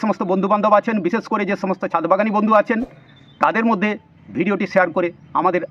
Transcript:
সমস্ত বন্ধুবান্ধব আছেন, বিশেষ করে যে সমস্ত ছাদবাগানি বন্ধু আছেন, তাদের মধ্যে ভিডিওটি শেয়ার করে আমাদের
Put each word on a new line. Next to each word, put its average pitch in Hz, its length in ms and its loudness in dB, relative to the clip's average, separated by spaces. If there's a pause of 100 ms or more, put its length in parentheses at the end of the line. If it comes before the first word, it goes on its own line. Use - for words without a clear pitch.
সমস্ত 208 180 -2 (100)
বন্ধুবান্ধব 196 480 2
আছেন, 226 160 0 (120)
বিশেষ 214 240 -2
করে 208 180 -2
যে 202 140 -2
সমস্ত 185 200 -4 (100)
ছাদবাগানি 185 440 0
বন্ধু 214 240 2
আছেন, 226 180 -2 (640)
তাদের 226 260 2
মধ্যে 214 200 0 (400)
ভিডিওটি 185 440 -2
শেয়ার 180 220 4
করে 175 120 0 (320)
আমাদের 180 320 0